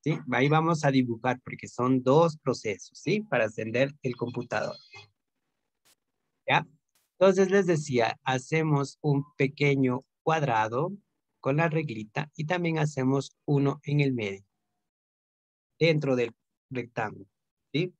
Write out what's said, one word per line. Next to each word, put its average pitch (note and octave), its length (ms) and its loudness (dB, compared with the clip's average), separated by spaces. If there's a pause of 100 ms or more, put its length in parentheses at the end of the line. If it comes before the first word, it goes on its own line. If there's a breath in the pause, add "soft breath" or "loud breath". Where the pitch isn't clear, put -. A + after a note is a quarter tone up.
¿sí? D3 140 -2 (140)
Ahí B2+ 180 2
vamos D#3+ 340 2
a D3 60 4
dibujar, B2+ 520 0
porque - 260 -14
son B2+ 340 0
dos D#3 360 4
procesos, - 600 -6
¿sí? G#3 240 -2
Para B2 240 0
encender A2+ 560 -4
el A#2+ 140 -6
computador. A#2+ 600 -6 (1700)
¿Ya? E3 200 2 (520)
Entonces, F#3 320 6
les G3 160 4
decía, C#3+ 560 0
hacemos C#3+ 760 0
un C#3+ 240 0 (120)
pequeño C3+ 680 0 (200)
cuadrado C3+ 680 0 (480)
con C3+ 180 0
la E3 120 2
reglita D3+ 680 -6
y D#3 100 -8
también E3 340 -2
hacemos C3+ 680 -2
uno C#3+ 380 0
en D3 160 -2
el C#3 140 2
medio, G2+ 300 -6 (1400)
dentro D3+ 360 2
del A#2+ 160 -2 (400)
rectángulo, A2 580 -8 (420)
¿sí? F3+ 280 -4